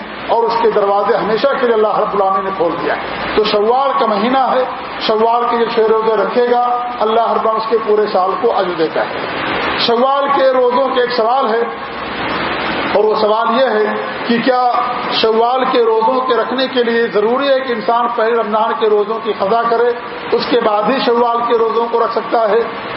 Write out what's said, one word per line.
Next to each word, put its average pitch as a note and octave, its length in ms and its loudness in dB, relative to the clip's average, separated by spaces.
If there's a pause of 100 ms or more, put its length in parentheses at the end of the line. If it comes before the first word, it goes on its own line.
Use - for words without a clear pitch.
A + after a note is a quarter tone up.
(280)
اور A3+ 160 2
اس A3+ 180 0
کے A3+ 80 4
دروازے G3+ 480 2
ہمیشہ G#3 300 0 (120)
کے B3 60 0
لیے A#3 100 2
اللہ G#3+ 240 2
رب G#3 140 -2
العالمین G3 320 0
نے F#3+ 120 -4
کھول E3 140 0 (120)
دیا C#3 120 -2
ہے۔ - 60 -8 (340)
تو G#3+ 80 4
شوال A#3 560 2
کا B3+ 60 2
مہینہ G#3+ 320 0
ہے، B3+ 260 0 (360)
شوال A3+ 500 2
کے A#3+ 80 0
جو A#3 80 2
چھ A3 140 -2
روزے A3 440 2
رکھے A#3+ 280 2
گا، A#3+ 120 2 (360)
اللہ A3 220 2
رب G#3 200 0
العالمین A3 140 0
اس - 140 -2
کے A#3 80 2 (100)
پورے G#3+ 200 2
سال F#3+ 240 0 (100)
کو A#3 160 2
اجر F#3 200 0
دیتا D#3 240 0
ہے۔ A2 140 -4 (640)
شوال C4+ 560 0
کے C4+ 140 4
روزوں B3+ 460 2
کے B3 60 2
ایک A#3+ 100 0
سوال A#3+ 420 0
ہے، A#3 80 0 (1300)
اور G3 100 2
وہ G#3+ 120 2
سوال A3+ 460 2
یہ C4 60 2
ہے G#3+ 260 0 (340)
کہ A#3 180 2
کیا B3+ 260 2 (400)
شوال A#3 600 2
کے B3 120 2
روزوں A3+ 380 2
کے A#3 140 0
رکھنے B3 320 -2
کے B3+ 160 0
لیے A#3 240 0
ضروری A3+ 420 0
ہے C4 100 2
کہ B3+ 140 -4
انسان A#3+ 420 0
پہلے A3+ 160 0
رمضان A3 480 0
کے A3 100 2
روزوں G#3 340 0
کی G#3 160 -2
قضا G#3 300 2
کرے، A#3+ 200 2 (420)
اس A3+ 180 2
کے B3 100 2
بعد G#3+ 240 0
ہی C4 220 0
شوال A#3+ 320 2 (100)
کے A#3 100 2
روزوں A3+ 340 0
کو A#3 140 2
رکھ A3 60 -2
سکتا A3+ 380 0
ہے؟ A3 100 2 (380)